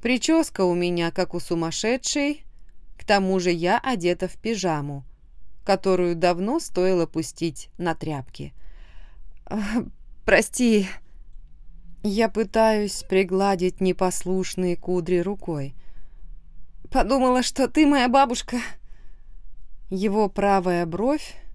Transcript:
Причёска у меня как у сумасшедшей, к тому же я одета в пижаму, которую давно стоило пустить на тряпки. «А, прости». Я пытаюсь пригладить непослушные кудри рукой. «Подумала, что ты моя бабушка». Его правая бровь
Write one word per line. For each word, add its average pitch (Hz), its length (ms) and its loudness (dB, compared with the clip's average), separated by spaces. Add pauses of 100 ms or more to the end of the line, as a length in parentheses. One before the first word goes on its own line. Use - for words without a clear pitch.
Причёска 254 600 2
у 180 120 4
меня 175 380 0
как 180 240 -2
у 175 40 -2
сумасшедшей, 240 1040 -2 (540)
к - 80 -12
тому 190 340 4
же 175 120 2
я 175 260 2
одета 180 500 0
в - 80 -8
пижаму, 151 720 -4 (580)
которую 185 520 2
давно 185 440 2
стоило 180 460 2
пустить - 720 -6
на 175 160 0
тряпки. 143 600 -8 (920)
«А, 214 160 -4 (640)
прости». 214 640 4 (1160)
Я 220 260 2
пытаюсь 214 760 2
пригладить 190 760 2
непослушные 185 960 0
кудри 180 420 0
рукой. 170 580 -4 (1120)
«Подумала, 254 540 4
что - 240 0
ты 311 180 6
моя 277 240 6
бабушка». 247 480 4 (1300)
Его 202 380 2
правая 185 580 2
бровь 220 480 -2 (200)